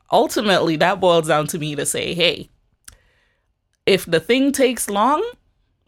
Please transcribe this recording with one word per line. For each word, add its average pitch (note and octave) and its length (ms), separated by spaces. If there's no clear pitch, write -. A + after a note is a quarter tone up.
ultimately, F#3 640
that F3+ 240
boils E3+ 280
down D3+ 200
to F#3 100
me D3+ 160
to D#3 120
say, - 280
"Hey, E3+ 340
if F#3+ 200
the E3 140
thing C4 320
takes B3+ 360
long A#3+ 340